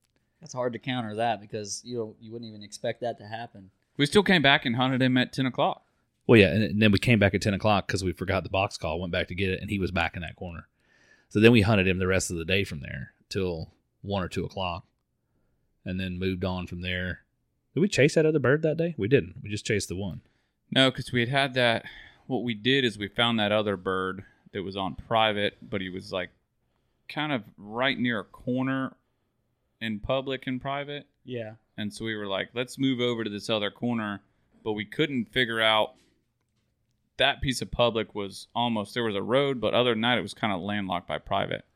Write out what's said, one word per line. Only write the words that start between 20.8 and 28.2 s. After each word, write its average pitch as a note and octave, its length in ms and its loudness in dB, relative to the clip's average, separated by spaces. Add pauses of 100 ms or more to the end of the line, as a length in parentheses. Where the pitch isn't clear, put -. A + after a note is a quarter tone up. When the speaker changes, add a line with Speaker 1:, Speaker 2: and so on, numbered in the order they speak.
Speaker 2:
'cause - 220 -8
we B2 80 2
had A#2 80 0
had C#3 260 0
that. A#2+ 300 2 (420)
What A#2 180 -4
we B2 100 -2
did B2+ 300 2
is A2 140 0
we G2+ 100 -6
found A#2 320 0
that G#2 120 2
other G#2 240 2
bird F#2 480 -4 (280)
that G2+ 100 -6
was F#2+ 140 -8
on F#2+ 180 -4
private, G#2+ 680 0
but G2+ 180 -6
he F#2 80 -8
was, G2 240 -12
like, F2+ 180 -4 (760)
kind D3+ 240 -4
of A#2 100 -4 (140)
right A#2 420 -2
near A#2+ 220 -2